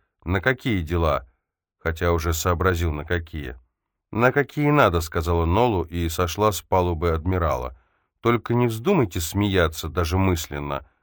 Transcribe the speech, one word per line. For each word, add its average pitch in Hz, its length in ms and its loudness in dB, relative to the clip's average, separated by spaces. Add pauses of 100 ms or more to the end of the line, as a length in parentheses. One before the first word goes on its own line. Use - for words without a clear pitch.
(260)
«На 92 160 -2
какие 123 400 0
дела?» 78 460 0 (500)
Хотя 82 340 -2
уже 85 220 0
сообразил, 85 580 0
на 73 140 -6
какие. 78 500 -8 (560)
«На 123 200 2
какие 147 380 0
надо», — 113 320 4
сказала 85 440 0
Нолу 98 380 2
и 85 260 -4
сошла 92 420 0
с - 100 -4
палубы 87 500 0
адмирала. 78 680 -2 (400)
«Только 117 340 0
не 120 140 4
вздумайте 117 540 0
смеяться 92 640 0
даже 85 300 -2
мысленно, 71 680 -2 (180)